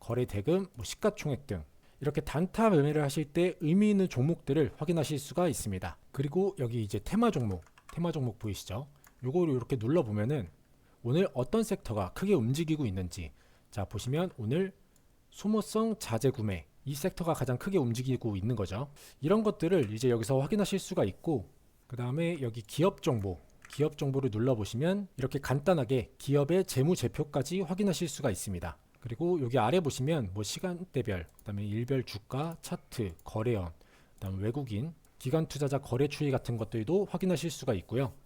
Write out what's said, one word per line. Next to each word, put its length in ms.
거래 260
대금, 480
뭐 100
시가총액 600
등 180
이렇게 200
단타 480
매매를 340
하실 220
때 360
의미 280
있는 200
종목들을 680
확인하실 420
수가 300
있습니다. 480
그리고 460
여기 240
이제 160
테마 320
종목, 340
테마 180
종목 260
보이시죠? 480
요거를 300
이렇게 220
눌러보면은 760
오늘 300
어떤 300
섹터가 500
크게 220
움직이고 500
있는지, 480
자, 160
보시면 500
오늘 380
소모성 680
자재 300
구매, 380
이 100
섹터가 380
가장 240
크게 220
움직이고 580
있는 180
거죠. 360
이런 200
것들을 520
이제 160
여기서 300
확인하실 380
수가 260
있고 440
그 100
다음에 460
여기 180
기업 420
정보, 380
기업 260
정보를 340
눌러보시면 840
이렇게 220
간단하게 800
기업의 480
재무제표까지 960
확인하실 460
수가 220
있습니다. 460
그리고 380
여기 160
아래 220
보시면 520
뭐 100
시간대별, 840
그 80
다음에 180
일별 420
주가, 580
차트, 600
거래원, 440
그 60
다음에 220
외국인, 520
기관 280
투자자 300
거래 320
추이 220
같은 260
것들도 540
확인하실 400
수가 240
있고요. 400